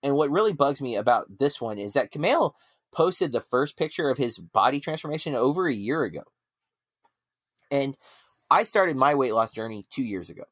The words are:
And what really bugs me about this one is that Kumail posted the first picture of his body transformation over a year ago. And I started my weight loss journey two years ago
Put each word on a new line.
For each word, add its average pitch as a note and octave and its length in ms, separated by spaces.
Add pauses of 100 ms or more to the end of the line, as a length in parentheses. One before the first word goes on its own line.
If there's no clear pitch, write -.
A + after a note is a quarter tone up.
And C#3 140
what D3 160
really G#3 200
bugs C#3+ 300
me B2 140
about G#2+ 420
this C#3+ 220
one A2 180
is G2+ 140
that B2+ 200
Kumail G3 420 (360)
posted F3 400
the A#2 100
first - 380
picture D#3 320
of C3 80
his A#2+ 200
body A2 420
transformation D#3 560
over D3+ 320
a C#3+ 40
year A#2+ 300
ago. D#2+ 220 (1500)
And C#3 260 (540)
I G3 140
started F#3 320
my C3+ 180
weight C3 180
loss A2+ 200
journey A2 360
two - 140
years G2 260
ago E2+ 240